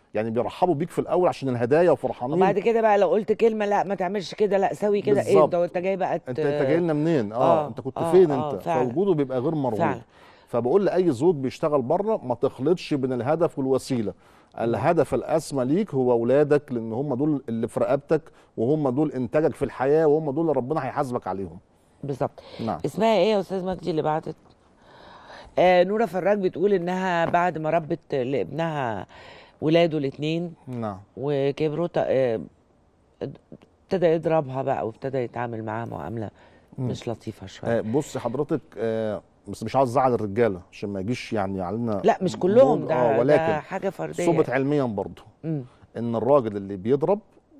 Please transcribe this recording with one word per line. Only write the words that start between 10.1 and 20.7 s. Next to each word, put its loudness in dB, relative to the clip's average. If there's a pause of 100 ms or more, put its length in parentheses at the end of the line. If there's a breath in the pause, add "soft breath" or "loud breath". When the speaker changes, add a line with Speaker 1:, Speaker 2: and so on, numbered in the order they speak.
Speaker 1:
فبقول 2
لاي 2
زوج 2
بيشتغل -2
بره، 0
ما -4
تخلطش -2
بين 0
الهدف 0
والوسيله. 0 (460 soft breath)
الهدف 0
الاسمى -2
ليك 0
هو 2
اولادك، 2
لان -6
هم -4
دول 0
اللي -2
في -6
رقبتك، 0 (360 soft breath)
وهم 0
دول 0
انتاجك 0
في -4
الحياه، 2
وهم 2
دول -2
اللي 0
ربنا -2